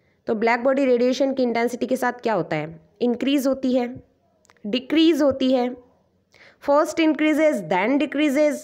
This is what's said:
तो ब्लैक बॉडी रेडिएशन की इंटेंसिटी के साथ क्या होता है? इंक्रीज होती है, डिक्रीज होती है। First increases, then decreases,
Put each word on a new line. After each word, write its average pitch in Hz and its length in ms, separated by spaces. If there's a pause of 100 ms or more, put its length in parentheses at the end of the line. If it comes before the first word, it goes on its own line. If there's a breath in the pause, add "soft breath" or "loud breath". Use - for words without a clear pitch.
(260)
तो 233 80
ब्लैक 233 300
बॉडी 269 200
रेडिएशन 254 500
की 269 80
इंटेंसिटी 240 440
के 254 100
साथ 247 160
क्या 240 220
होता 165 220
है? 156 240 (220)
इंक्रीज 247 440
होती 262 280
है, 254 280 (640)
डिक्रीज 285 560
होती 262 300
है। 247 240 (920 soft breath)
First 320 240
increases, 311 580
then 190 360 (100)
decreases, 294 640